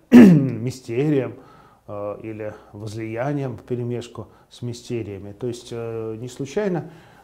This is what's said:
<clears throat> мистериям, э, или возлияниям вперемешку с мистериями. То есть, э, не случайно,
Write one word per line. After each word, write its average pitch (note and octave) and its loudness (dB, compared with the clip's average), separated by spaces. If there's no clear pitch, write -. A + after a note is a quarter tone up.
<clears throat> - -20
мистериям, C3 6
э, G#2 -10
или G#2+ -10
возлияниям A2+ -6
вперемешку A#2+ -8
с - -20
мистериями. G#2 -10
То - -10
есть, A#2 -10
э, A2+ -8
не B2 -12
случайно, F3+ -6